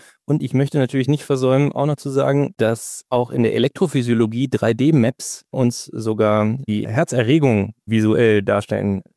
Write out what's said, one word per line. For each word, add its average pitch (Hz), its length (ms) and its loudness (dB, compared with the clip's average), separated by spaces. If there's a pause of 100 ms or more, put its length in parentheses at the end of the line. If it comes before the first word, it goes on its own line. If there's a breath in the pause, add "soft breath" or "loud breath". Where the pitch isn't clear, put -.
(240 soft breath)
Und 147 180 -2
ich 135 100 -6
möchte 139 260 0
natürlich 131 280 0
nicht 143 160 0
versäumen, 131 480 2
auch 139 160 -2
noch 147 80 -2
zu 143 160 -8
sagen, 139 460 0
dass - 520 -4
auch 123 220 0
in 120 140 0
der 110 100 0
Elektrophysiologie 120 920 0
drei 117 260 0
D 127 160 2
Maps 127 600 0
uns 120 340 -2
sogar 110 720 0 (100)
die 104 220 -4
Herzerregung 120 840 0 (120)
visuell 107 560 2
darstellen 101 600 -2 (140)